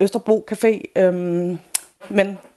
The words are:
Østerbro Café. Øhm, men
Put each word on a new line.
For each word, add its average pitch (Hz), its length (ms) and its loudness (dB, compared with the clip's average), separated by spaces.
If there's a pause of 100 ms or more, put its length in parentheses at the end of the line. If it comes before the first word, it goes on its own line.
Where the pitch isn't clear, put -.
Østerbro 208 520 0
Café. 214 280 0 (160)
Øhm, 175 600 0 (520)
men 196 280 0 (180)